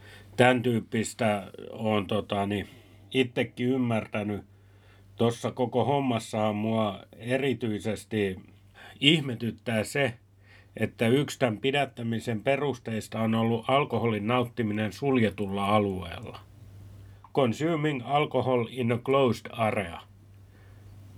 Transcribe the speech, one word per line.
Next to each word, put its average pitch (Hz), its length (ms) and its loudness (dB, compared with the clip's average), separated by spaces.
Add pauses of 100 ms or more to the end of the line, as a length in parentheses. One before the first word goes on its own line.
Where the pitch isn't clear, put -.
(360)
tän 127 260 6
tyyppistä 107 920 -2 (200)
oon, 107 360 0
tota, 101 380 -2
niin, 101 220 -4 (440)
itsekin 127 560 -2
ymmärtänyt. 110 760 -2 (760)
Tossa 117 360 -2
koko 123 340 -2
hommassahan 117 720 0
mua 110 440 -2 (180)
erityisesti 110 1200 -2 (600)
ihmetyttää 120 840 2
se, 139 300 0 (640)
että 110 300 0
yksi 135 320 2
tän 113 180 2
pidättämisen 120 840 -2
perusteista 131 800 -2
on 113 140 2
ollut 113 320 0
alkoholin 117 600 2
nauttiminen 110 680 0
suljetulla 101 720 2
alueella. 98 760 0 (960)
Consuming 147 720 2
alcohol 131 640 2
in 123 220 0
a 117 60 2
closed 135 540 2
area. 101 500 -2 (1160)